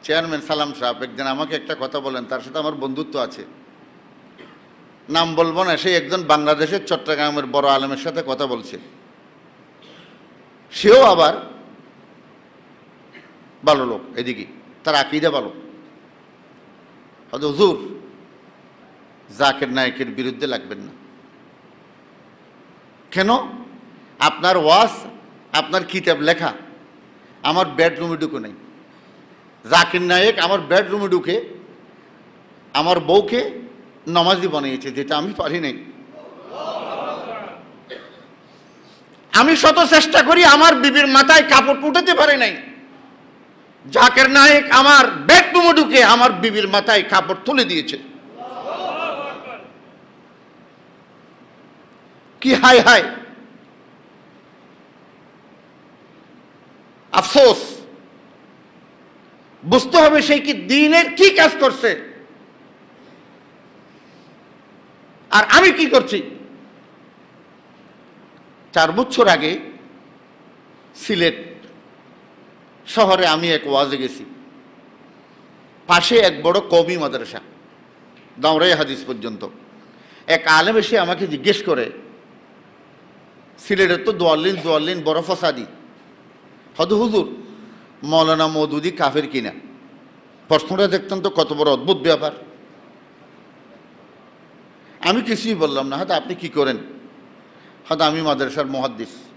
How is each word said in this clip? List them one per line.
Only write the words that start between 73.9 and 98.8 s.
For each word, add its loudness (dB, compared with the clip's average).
গেছি। -10
পাশে 2
এক 2
বড় 2
কওমি 0
মাদ্রাসা, -8
দাওরায়ে 2
হাদিস -6
পর্যন্ত। -12
এক 0
আলেম 2
এসে 0
আমাকে -4
জিজ্ঞেস -2
করে, -4
"সিলেটের -2
তো -2
দোয়াল্লিন, 0
দোয়াল্লিন -4
বড় -2
ফসাদি। -4
হদ 0
হুজুর, -2
মৌলানা 0
মওদুদি -4
কাফের -2
কিনা?" -8
প্রশ্নটা 0
দেখতেন -4
তো -4
কত -2
বড় 0
অদ্ভুত -2
ব্যাপার। 0
আমি -2
কিছুই -6
বললাম -4
না। -8
"হয়তো -4
আপনি -6
কি -12
করেন?" -2
"হয়তো -2
আমি -2
মাদ্রাসার -4
মুহাদ্দিস।" -8